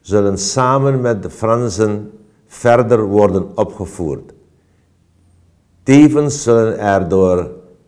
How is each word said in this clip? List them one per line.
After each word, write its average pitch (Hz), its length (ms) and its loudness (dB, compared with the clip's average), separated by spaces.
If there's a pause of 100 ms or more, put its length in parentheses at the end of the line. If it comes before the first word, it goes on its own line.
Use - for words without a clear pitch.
zullen 101 380 -2
samen 135 600 0
met 117 220 -2
de 90 80 -10
Fransen 107 800 -4 (360)
verder 120 580 2
worden 98 520 0
opgevoerd. 87 760 -8 (1500)
Tevens 143 600 4
zullen 113 360 2
er 98 300 0
door 90 420 0 (380)